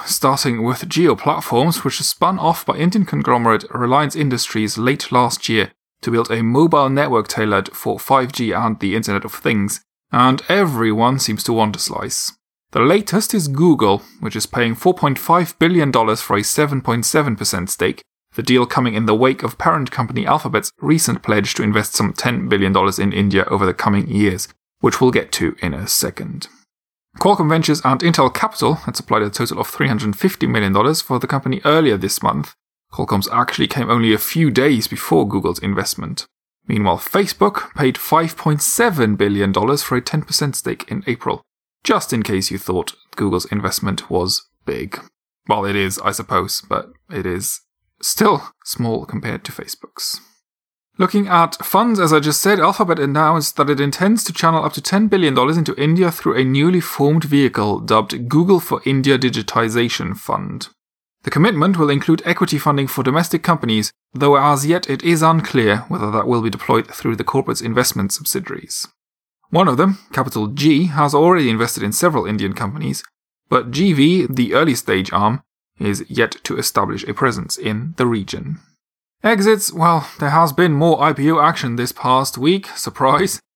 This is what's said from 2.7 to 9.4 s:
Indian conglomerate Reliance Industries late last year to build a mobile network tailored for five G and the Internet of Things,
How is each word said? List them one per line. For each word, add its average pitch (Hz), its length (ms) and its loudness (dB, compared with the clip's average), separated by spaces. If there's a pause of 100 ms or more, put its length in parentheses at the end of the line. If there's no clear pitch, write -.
Indian 180 300 2
conglomerate 120 640 2
Reliance 131 440 0
Industries 120 640 -2
late 127 340 -2
last 123 380 0
year 104 240 0 (300)
to 117 80 -4
build 117 200 0
a 117 120 -2
mobile 143 480 4
network 135 380 0
tailored 104 460 -2
for - 240 -6
five 131 320 0
G 113 220 -4
and 110 260 -2
the 98 160 -2
Internet 104 300 -2
of - 80 -14
Things, 104 480 -2 (320)